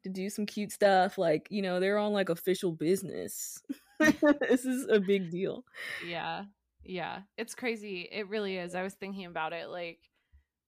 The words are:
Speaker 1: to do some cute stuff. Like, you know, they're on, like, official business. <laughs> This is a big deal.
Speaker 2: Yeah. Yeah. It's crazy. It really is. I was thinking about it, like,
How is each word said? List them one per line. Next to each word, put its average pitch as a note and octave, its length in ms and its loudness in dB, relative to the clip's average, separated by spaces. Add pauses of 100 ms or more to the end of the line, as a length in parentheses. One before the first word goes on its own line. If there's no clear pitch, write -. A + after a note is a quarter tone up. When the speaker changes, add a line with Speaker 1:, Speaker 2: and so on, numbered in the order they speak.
Speaker 1:
to G3 60 -6
do F#3 200 -4
some G#3+ 160 -4
cute G#3 260 -4
stuff. G3 460 4
Like, E3 340 2
you G3+ 100 -2
know, F3+ 180 0
they're G3 180 2
on, G#3 160 2
like, G3 160 2
official F#3 420 0
business. D#3+ 960 -2
<laughs> - 20 -10 (800)
This B3+ 160 4
is B3+ 240 -2
a G#3+ 100 8
big F#3+ 320 2
deal. F#3 320 -4 (340)
Speaker 2:
Yeah. E3 480 -6 (380)
Yeah. F#3 380 -6 (160)
It's A#3 180 -8
crazy. G#3 460 -6 (100)
It G3+ 160 -6
really G3 300 -2
is. F3 180 -6
I F#3 80 -4
was F#3+ 100 -6
thinking G3 320 -10
about E3 280 -4
it, E3 160 -8
like, F3 400 -10 (580)